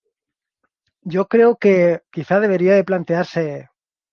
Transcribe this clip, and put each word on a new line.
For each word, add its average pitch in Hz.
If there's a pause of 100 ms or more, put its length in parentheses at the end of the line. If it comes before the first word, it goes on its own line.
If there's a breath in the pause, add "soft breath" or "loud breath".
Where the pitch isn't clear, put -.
(1040)
yo 185
creo 233
que 175
quizá 175
debería 190
de 196
plantearse 165 (420)